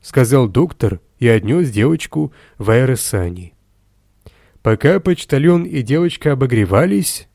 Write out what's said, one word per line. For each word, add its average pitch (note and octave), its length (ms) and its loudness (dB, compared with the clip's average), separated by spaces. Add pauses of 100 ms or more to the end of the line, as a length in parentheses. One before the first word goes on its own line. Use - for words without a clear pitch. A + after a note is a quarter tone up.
сказал B2+ 440 2
доктор G#2 520 -2 (180)
и A#2+ 100 0
отнес A#2 420 2
девочку C#3+ 600 -2 (280)
в G#2 100 -4
аэросани. G2 840 -2 (1080)
Пока C#3+ 380 2
почтальон E3+ 640 0
и E3+ 180 -6
девочка D3+ 520 -2
обогревались B2+ 1000 0